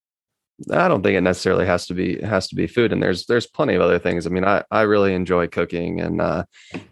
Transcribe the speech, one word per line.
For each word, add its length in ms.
I 160
don't 160
think 140
it 60
necessarily 440
has 220
to 60
be, 260
has 280
to 60
be 140
food. 240
And 100
there's, 240
there's 220
plenty 260
of 80
other 160
things. 280
I 40
mean, 140
I, 260
I 120
really 300
enjoy 360
cooking, 520
and, 200
uh, 240